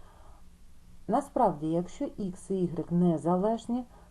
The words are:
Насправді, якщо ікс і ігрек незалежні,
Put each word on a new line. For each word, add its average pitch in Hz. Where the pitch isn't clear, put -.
Насправді, 202
якщо 175
ікс 190
і 190
ігрек 165
незалежні, 180